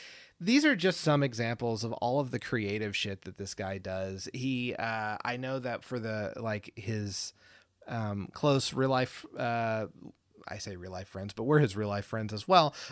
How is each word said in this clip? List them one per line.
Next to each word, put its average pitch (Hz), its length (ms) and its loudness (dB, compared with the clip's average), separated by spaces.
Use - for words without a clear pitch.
these 254 280 6
are 277 100 6
just 175 240 2
some 147 220 6
examples 117 600 0
of 117 120 -2
all 127 260 2
of 131 100 -2
the 123 80 -4
creative 107 560 -2
shit 98 280 -4
that - 160 -12
this 98 160 -8
guy 98 240 -4
does. 95 560 -6
He, 123 420 -2
uh, 110 480 -4
I 120 140 -2
know 131 220 -4
that 120 220 -4
for 127 160 -6
the, 107 380 -4
like, 107 400 -4
his, 104 560 -4
um, 104 440 -4
close 139 420 2
real 131 160 2
life, 127 340 0
uh, 117 480 0
I - 100 -10
say 101 180 -10
real 90 160 -10
life 92 160 -10
friends, 98 240 -8
but 113 100 -6
we're 147 160 6
his 113 180 4
real 104 120 0
life 101 160 -2
friends 107 280 -4
as 104 140 -8
well. 170 260 8